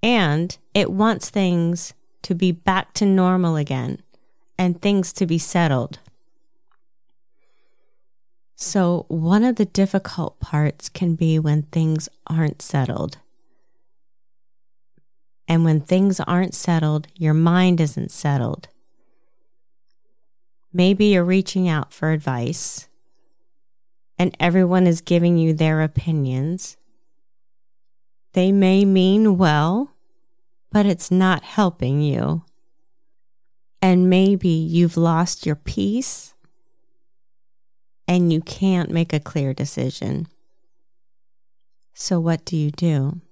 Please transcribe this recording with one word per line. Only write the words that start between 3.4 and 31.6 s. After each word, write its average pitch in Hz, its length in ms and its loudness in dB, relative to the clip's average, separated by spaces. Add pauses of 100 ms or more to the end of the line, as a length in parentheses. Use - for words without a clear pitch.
again 139 460 -6 (560)
and 175 240 -2
things 202 320 -2
to 185 140 -2
be 165 100 0
settled. 156 640 0 (2500)
So 175 540 -2
one 170 340 0
of 247 140 0
the 214 80 2
difficult - 760 -4
parts - 480 -2
can 170 280 -2
be 160 220 0
when 151 260 0
things 160 440 -2 (200)
aren't 160 340 -2
settled. - 560 -4 (2250)
And 165 180 2
when 156 160 2
things 190 400 0
aren't 180 320 -2
settled, 156 640 -2
your 156 180 0
mind 170 480 4
isn't - 300 -4
settled. - 580 -4 (2000)
Maybe 190 360 2
you're 185 180 4
reaching 185 420 0
out 156 260 -2
for 156 180 -2
advice, 131 760 -6 (1300)
and 180 220 0
everyone 180 480 2
is 165 140 2
giving 175 360 2
you 160 160 2
their 156 280 0
opinions. 156 960 -4 (1500)
They 185 220 2
may 196 320 4
mean 196 520 4
well, 175 540 2 (800)
but 208 140 2
it's 180 260 -2
not 185 320 2
helping 151 580 -2